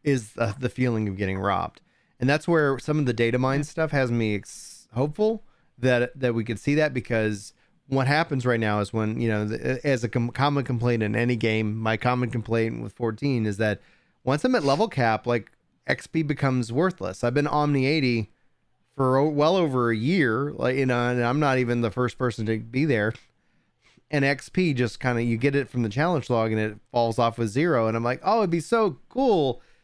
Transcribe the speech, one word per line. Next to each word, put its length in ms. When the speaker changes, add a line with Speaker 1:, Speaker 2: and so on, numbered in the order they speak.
Speaker 1:
is 300
the, 260
the 100
feeling 400
of 80
getting 220
robbed. 420
And 80
that's 180
where 320
some 220
of 60
the 60
data 260
mine 220
Speaker 2:
Yeah. 40
Speaker 1:
stuff 260
has 220
me 240
ex-, 560
hopeful 520
that, 400
that 160
we 100
could 160
see 160
that, 180
because 580
what 180
happens 400
right 140
now 200
is 120
when, 280
you 80
know, 160
the, 420
as 180
a 40
com-, 220
common 340
complaint 380
in 120
any 220
game, 400
my 200
common 340
complaint 520
with 100
fourteen 540
is 120
that 220
once 200
I'm 100
at 100
level 240
cap, 380
like, 260
X 200
P 160
becomes 500
worthless. 500
I've 120
been 120
Omni 380
eighty 460
for 220
o-, 100
well 280
over 340
a 60
year, 560
like, 240
you 100
know, 240
and 120
I'm 180
not 180
even 240
the 80
first 260
person 300
to 120
be 280
there. 260
And 140
X 240
P 240
just 280
kinda, 220
you 140
get 180
it 140
from 140
the 60
challenge 420
log 220
and 80
it 180
falls 280
off 180
with 120
zero. 380
And 100
I'm 80
like, 180
"Oh, 160
it'd 120
be 100
so 380
cool 520